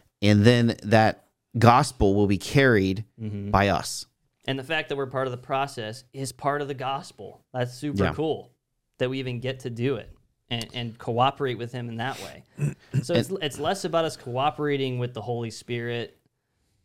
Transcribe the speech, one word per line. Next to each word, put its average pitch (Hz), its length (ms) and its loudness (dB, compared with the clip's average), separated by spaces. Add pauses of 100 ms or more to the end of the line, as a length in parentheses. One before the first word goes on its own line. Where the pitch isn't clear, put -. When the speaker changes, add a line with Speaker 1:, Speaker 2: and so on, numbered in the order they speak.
(220)
Speaker 1:
And 104 220 6
then 120 400 6
that 110 420 4 (320)
gospel 117 580 6
will 104 120 4
be 101 100 2
carried 110 680 4 (160)
Speaker 2:
Mm-hmm. 101 300 -8
Speaker 1:
by 98 180 4
us. - 360 -4 (400)
Speaker 2:
And 135 120 -4
the 135 60 -8
fact 156 260 -4
that 147 80 -4
we're 135 100 -4
part 131 200 -4
of 123 40 -6
the 123 60 -8
process 127 760 -6
is 135 200 -10
part 143 300 -4
of 139 60 -6
the 143 60 -6
gospel. 127 800 -10
That's 123 200 -4
super 101 320 -2
Speaker 1:
Yeah. 78 80 0
Speaker 2:
cool 147 380 -4 (460)
that 127 120 -2
we 135 100 -6
even 123 200 -6
get 127 220 -6
to 131 80 -8
do 120 260 -2
it - 160 -10 (380)
and, 117 240 -6
and 120 240 -8
cooperate 127 600 0
with 120 120 -8
him 120 180 -8
in 113 80 -10
that 117 240 -6
way. - 220 -16 (140)
Speaker 1:
<clears throat> 143 460 -4
Speaker 2:
So 175 100 -2
it's, 120 160 2
Speaker 1:
And 190 140 -6
Speaker 2:
it's 143 160 -6
less 190 260 -2
about 165 200 0
us 156 120 -6
cooperating 135 840 -2
with 123 140 -4
the 113 80 -10
Holy 117 300 -6
Spirit 120 640 -8 (680)